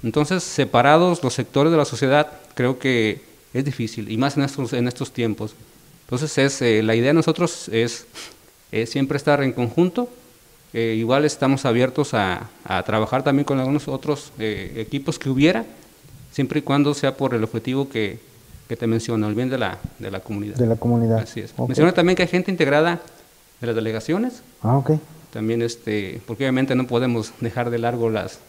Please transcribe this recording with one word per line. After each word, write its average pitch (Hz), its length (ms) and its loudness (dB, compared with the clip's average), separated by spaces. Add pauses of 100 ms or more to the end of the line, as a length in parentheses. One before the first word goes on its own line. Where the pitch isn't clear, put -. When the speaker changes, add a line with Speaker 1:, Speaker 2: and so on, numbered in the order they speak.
Speaker 1:
Entonces, 151 400 0
separados 151 800 4
los - 120 0
sectores 139 360 2
de 170 80 4
la 143 60 4
sociedad, 139 440 2 (260)
creo 131 240 0
que 117 420 0 (340)
es 131 100 0
difícil, 113 460 -6
y 113 60 -4
más 139 200 0
en 143 80 2
estos, 135 280 -6
en 123 160 0
estos 127 240 -8
tiempos. 110 420 -4 (520)
Entonces, 139 320 -4
es, 135 240 2
eh, 110 200 4
la 113 140 2
idea 117 120 2
de 147 60 4
nosotros 160 540 0
es, 113 380 -2 (680)
es 113 180 -2
siempre 135 260 0
estar 143 280 2
en 131 80 0
conjunto. 175 560 0 (640)
Eh, 113 260 -2
igual 127 260 2
estamos 139 420 2
abiertos 127 480 2
a, 98 340 0 (160)
a 92 200 -2
trabajar 107 380 0
también 143 220 2
con 139 160 0
algunos 139 260 0
otros, 143 520 -6
eh, 104 380 -4
equipos 135 420 -6
que - 100 -6
hubiera, 160 360 4 (680)
siempre 143 280 -2
y - 20 -12
cuando 143 320 2
sea 135 220 -2
por 131 180 -2
el 110 100 0
objetivo 131 440 -4
que, 110 300 -4 (500)
que 117 80 -6
te 120 100 -4
menciono, 113 420 0
el 107 60 -2
bien 127 160 -2
de 131 80 -4
la, 95 200 -4 (200)
de 107 140 -10
la 98 80 -8
comunidad. 104 360 -8
Speaker 2:
De 123 100 2
la 113 100 2
comunidad. 117 420 2
Speaker 1:
Así 110 220 -6
es. 104 160 -12
Speaker 2:
Ok. 123 120 -4
Speaker 1:
Menciona 156 240 4
también 175 240 4
que 185 60 0
hay 175 60 0
gente 180 240 -2
integrada 165 480 2 (600)
de 120 60 -6
las 117 100 -2
delegaciones. 151 680 -2 (200)
Speaker 2:
Ah, 120 140 4
ok. 139 160 2 (400)
Speaker 1:
También, 110 300 -2
este, 107 640 -4
porque 120 180 -6
obviamente 131 320 2
no 127 100 2
podemos 120 540 0
dejar 120 300 -4
de 117 80 -2
largo 117 320 0
las 98 280 -4 (100)